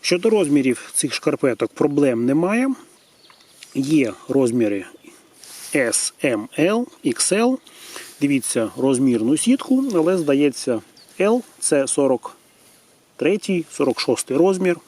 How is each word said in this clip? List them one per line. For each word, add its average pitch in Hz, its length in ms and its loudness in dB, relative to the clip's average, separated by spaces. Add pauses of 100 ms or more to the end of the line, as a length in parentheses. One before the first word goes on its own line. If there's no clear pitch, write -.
Щодо 180 280 0
розмірів 143 640 0
цих 139 180 -4
шкарпеток, 131 600 -2
проблем 139 520 0
немає. 185 440 0 (1040)
Є 135 380 0 (160)
розміри 117 560 0 (920)
S, 120 380 -2 (100)
M, 120 240 -2 (120)
L, 214 260 2 (200)
X - 280 -2
L. 240 240 2 (640)
Дивіться 127 560 -2
розмірну 127 600 2
сітку, 262 560 2
але, 175 240 2
здається, 139 640 0 (380)
L — 220 220 2 (180)
це 139 280 0
сорок 131 500 0 (800)
третій, 180 560 -2
сорок 135 280 -2
шостий - 380 -2
розмір. 180 400 2 (100)